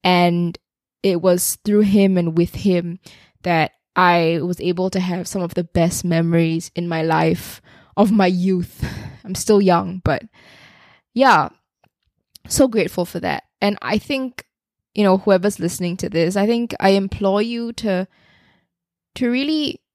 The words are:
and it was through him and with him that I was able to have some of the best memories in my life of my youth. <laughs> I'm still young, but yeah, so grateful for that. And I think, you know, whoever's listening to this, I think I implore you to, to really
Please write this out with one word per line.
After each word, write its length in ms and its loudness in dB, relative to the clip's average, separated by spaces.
and 540 2
it 180 0
was 440 0
through 160 4
him 360 4
and 200 0
with 180 0
him 440 -2
that 280 0
I 460 2
was 200 -4
able 300 -2
to 80 -4
have 280 -4
some 140 -6
of 120 -6
the 100 -4
best 420 -2
memories 720 0
in 120 -6
my 140 -4
life 600 -2
of 140 4
my 160 4
youth. 580 -2
<laughs> 120 -20
I'm 120 -10
still 260 2
young, 420 0
but 200 -2
yeah, 360 4
so 200 2
grateful 380 -2
for 160 -10
that. 220 -4
And 200 0
I 160 -4
think, 480 -6
you 100 0
know, 140 4
whoever's 420 0
listening 380 -4
to 120 -6
this, 260 0
I 100 2
think 340 -2
I 100 2
implore 520 0
you 320 -6
to, 340 -4
to 140 -2
really 520 -2